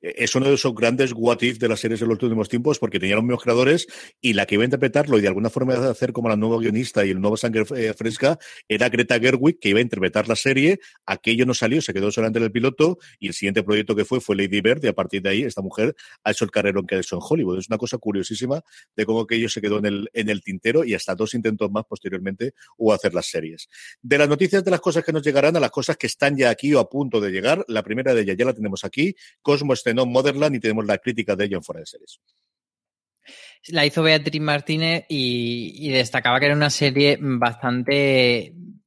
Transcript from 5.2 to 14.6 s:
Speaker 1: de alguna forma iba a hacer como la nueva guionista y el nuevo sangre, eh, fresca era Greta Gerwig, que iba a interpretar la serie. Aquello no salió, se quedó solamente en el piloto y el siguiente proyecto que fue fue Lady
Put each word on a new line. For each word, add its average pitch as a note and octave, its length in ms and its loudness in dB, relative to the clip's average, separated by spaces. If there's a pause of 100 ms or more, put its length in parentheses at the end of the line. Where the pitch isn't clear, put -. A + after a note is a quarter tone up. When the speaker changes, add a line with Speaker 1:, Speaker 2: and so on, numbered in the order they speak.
Speaker 1:
de G2+ 80 2
alguna G2+ 200 0
forma B2+ 260 0
iba B2 120 0
a C3 40 2
hacer A#2+ 220 -2
como A#2 160 -4
la G#2+ 80 2
nueva A2+ 220 0
guionista A2+ 480 0
y F#2+ 40 0
el F#2 100 -2
nuevo G#2 160 0
sangre, A2 280 -2 (120)
eh, A2 200 -2
fresca B2 440 0 (260)
era G#2+ 220 2
Greta A#2 320 2
Gerwig, C3 400 2
que - 80 0
iba G2+ 100 4
a A#2+ 40 4
interpretar G2+ 440 0
la A2+ 80 0
serie. C#3 460 2 (240)
Aquello A#2 420 0
no B2+ 80 0
salió, B2 260 0
se - 120 -8
quedó G2 180 0
solamente A2+ 300 0
en A2+ 60 0
el G#2+ 40 -2
piloto C3+ 480 0 (220)
y G2 80 -8
el F2 60 -8
siguiente G2 280 0
proyecto G#2 320 0
que G#2 100 0
fue B2+ 160 -2
fue G#2 140 -2
Lady G2 280 0